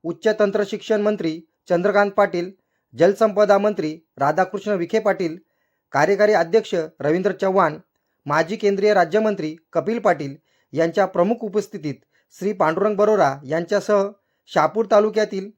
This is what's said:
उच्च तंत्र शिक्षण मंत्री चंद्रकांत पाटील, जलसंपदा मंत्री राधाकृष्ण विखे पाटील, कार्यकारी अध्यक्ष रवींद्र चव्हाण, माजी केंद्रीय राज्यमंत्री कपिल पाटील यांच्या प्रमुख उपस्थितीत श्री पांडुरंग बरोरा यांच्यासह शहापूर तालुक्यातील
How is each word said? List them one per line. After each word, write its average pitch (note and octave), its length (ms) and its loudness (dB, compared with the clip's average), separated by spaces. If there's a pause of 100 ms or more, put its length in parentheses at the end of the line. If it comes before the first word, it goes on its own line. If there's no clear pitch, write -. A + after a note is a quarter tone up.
उच्च E3+ 260 -4 (120)
तंत्र G#3 260 0
शिक्षण G#3 340 -4
मंत्री F3+ 400 -2 (280)
चंद्रकांत F#3 420 2
पाटील, G3 400 0 (480)
जलसंपदा G3+ 600 4
मंत्री F3+ 400 -2 (180)
राधाकृष्ण F#3 540 -2
विखे F#3 280 -2
पाटील, F#3 380 -2 (560)
कार्यकारी G3 400 2
अध्यक्ष G3 420 0 (260)
रवींद्र F3+ 320 0
चव्हाण, F#3 460 0 (480)
माजी D#3+ 300 0
केंद्रीय G3+ 380 2
राज्यमंत्री F3 600 0 (160)
कपिल F#3 260 -2
पाटील D3+ 380 -2 (360)
यांच्या E3 340 0
प्रमुख F#3+ 340 0
उपस्थितीत G3 540 -6 (440)
श्री G3+ 140 -4
पांडुरंग F#3+ 440 0
बरोरा F#3+ 480 2
यांच्यासह G3 640 -2 (380)
शहापूर F3+ 440 0
तालुक्यातील G#3 680 0